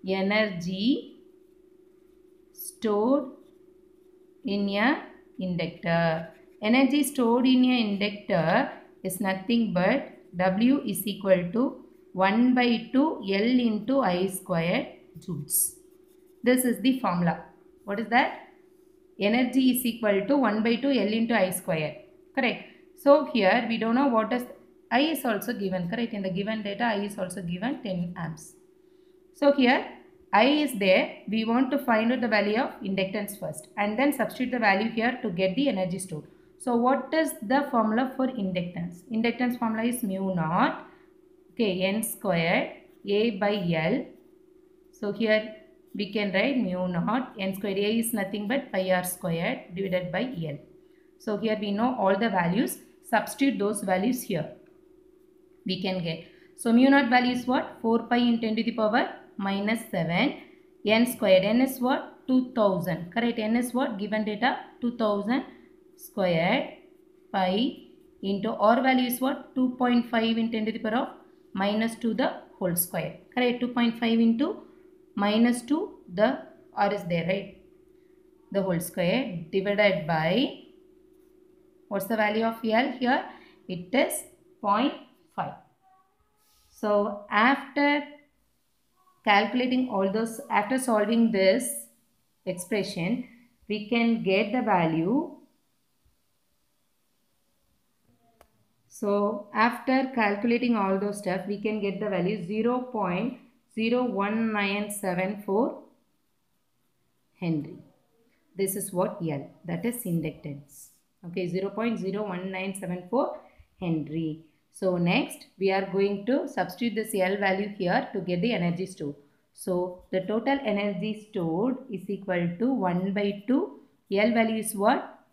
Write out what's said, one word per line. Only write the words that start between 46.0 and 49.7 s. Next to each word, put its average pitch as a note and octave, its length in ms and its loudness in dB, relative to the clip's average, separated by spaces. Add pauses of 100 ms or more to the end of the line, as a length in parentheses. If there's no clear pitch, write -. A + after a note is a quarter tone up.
can G3+ 220 -2
write B3+ 240 2
mu F#3 300 -2
naught G#3 500 -2
N F#3+ 180 -4
squared, G3 220 -4
A G#3+ 220 0
is A3+ 120 -2
nothing G3+ 360 -4
but C4+ 240 -4
pi F#3 180 -2
R F3+ 140 2
squared F3+ 720 -4